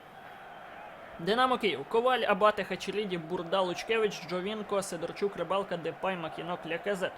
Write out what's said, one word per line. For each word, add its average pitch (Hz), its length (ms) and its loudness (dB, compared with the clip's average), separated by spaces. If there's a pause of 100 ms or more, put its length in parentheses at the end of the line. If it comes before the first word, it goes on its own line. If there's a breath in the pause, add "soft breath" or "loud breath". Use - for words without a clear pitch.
(1200)
Динамо 240 400 4
Київ. 139 300 2
Коваль, 240 320 4
Абате, 208 440 4
Хачеліді, 190 540 -2
Бурда, 170 420 0
Лучкевич, 185 680 0
Джовінко, 196 540 -2
Сидорчук, 175 540 -2
Рибалка, 185 400 0
Депай, 165 400 -2
Макінок, 165 500 -4
Ляказет. 180 520 0